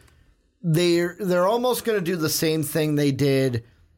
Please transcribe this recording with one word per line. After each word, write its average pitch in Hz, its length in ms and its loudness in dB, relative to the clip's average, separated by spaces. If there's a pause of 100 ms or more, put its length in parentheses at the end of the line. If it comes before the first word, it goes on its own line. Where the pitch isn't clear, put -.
(600)
they're, 170 580 2
they're 180 280 2
almost 240 360 0
gonna 220 180 0
do 175 140 -2
the 156 140 -2
same 160 320 0
thing 151 320 -2
they 143 180 2
did 135 520 0 (340)